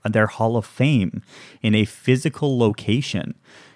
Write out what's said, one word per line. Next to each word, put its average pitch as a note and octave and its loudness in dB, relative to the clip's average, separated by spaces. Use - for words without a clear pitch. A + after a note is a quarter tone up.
their A2 2
Hall A2+ -2
of G#2+ -2
Fame B2+ 0
in G#2+ 2
a G#2+ 4
physical C3+ -2
location. A2 -2